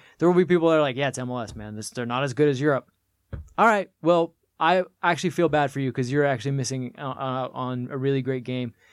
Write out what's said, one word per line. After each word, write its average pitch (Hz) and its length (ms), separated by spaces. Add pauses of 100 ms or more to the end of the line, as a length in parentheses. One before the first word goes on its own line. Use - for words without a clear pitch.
(180)
There 160 100
will 180 80
be 180 100
people 165 240
that 160 80
are 156 40
like, 135 140
"Yeah, 139 140
it's 131 100
M 127 100
L 123 100
S, 107 160
man. 107 200
This, 107 160
they're 123 140
not 123 180
as 135 100
good 147 160
as 131 100
Europe." 143 300 (680)
All 202 100
right, 208 220 (120)
well, 170 320 (260)
I 175 240 (200)
actually 170 280
feel 170 180
bad 147 220
for 139 80
you 135 120
'cause 123 200
you're 143 140
actually 135 260
missing 131 460
out, 135 220
out 131 340
on 127 380
a 143 60
really 139 240
great 131 220
game 127 300 (200)